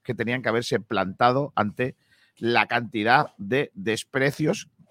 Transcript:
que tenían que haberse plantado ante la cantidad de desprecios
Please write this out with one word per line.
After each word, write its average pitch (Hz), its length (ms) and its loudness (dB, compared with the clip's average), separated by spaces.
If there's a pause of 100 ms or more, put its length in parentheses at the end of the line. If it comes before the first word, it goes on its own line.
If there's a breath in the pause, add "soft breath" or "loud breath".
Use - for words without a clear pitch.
que 120 120 -6
tenían 120 280 -4
que 113 80 0
haberse 117 280 0
plantado 123 760 0
ante 117 380 -2 (420 soft breath)
la 113 300 2
cantidad 120 720 2
de 120 340 -2
desprecios 135 960 -2 (220)